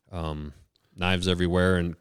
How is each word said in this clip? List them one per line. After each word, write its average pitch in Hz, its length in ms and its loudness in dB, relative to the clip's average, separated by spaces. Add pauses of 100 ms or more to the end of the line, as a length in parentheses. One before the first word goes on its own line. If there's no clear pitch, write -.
(100)
um, 76 420 -8 (440)
knives 90 320 0
everywhere 90 480 2
and, 85 240 -2